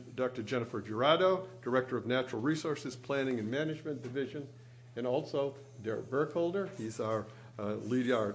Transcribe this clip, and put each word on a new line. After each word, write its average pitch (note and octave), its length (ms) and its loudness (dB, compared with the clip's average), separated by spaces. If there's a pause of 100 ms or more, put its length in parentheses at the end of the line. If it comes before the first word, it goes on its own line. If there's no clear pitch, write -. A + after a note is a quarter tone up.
(140)
Doctor B2 280 -2
Jennifer A2+ 400 -2
Jurado, E3 640 4 (160)
Director B2+ 340 2
of G#2 100 -2
Natural B2 360 0
Resources D3+ 520 0
Planning C3+ 440 0
and G#2+ 120 -2
Management D#3 520 -2
Division, C3+ 440 -4 (480)
and A#2+ 120 -2
also C#3 480 0 (280)
Derek A2 280 -4
Burkholder. E3+ 680 2
He's A2+ 240 -4
our, A2 260 0 (320)
uh, G#2 160 0 (100)
lead, B2 280 2
our G#2+ 220 4